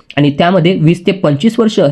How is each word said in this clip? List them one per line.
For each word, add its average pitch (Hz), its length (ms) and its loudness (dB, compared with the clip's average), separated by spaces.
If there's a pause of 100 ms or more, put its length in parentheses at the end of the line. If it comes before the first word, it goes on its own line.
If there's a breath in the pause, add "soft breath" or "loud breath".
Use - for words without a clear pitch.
(160)
आणि 143 140 2
त्यामध्ये 175 440 0
वीस 165 320 0
ते 202 60 2
पंचवीस 160 460 -2
वर्ष 220 200 0 (120)